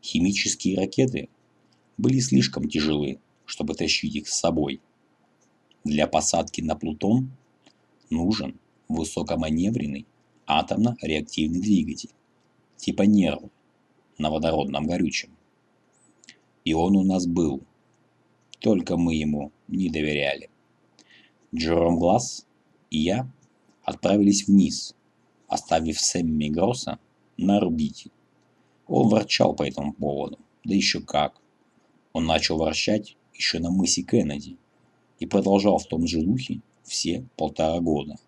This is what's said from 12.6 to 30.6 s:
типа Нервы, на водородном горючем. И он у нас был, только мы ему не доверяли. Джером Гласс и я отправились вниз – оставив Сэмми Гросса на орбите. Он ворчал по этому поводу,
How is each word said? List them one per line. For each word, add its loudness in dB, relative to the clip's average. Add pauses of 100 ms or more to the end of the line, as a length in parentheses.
типа -2
Нервы, 4 (680)
на -2
водородном 0
горючем. -4 (1300)
И -2
он 2
у 4
нас 0
был, -2 (960)
только 0
мы 0
ему -4 (160)
не -2
доверяли. -2 (1040)
Джером 2
Гласс 0 (440)
и -2
я -2 (540)
отправились 2
вниз – 4 (560)
оставив -2
Сэмми 0
Гросса -2 (380)
на 4
орбите. -2 (800)
Он 4
ворчал 2
по -2
этому -4
поводу, -6 (240)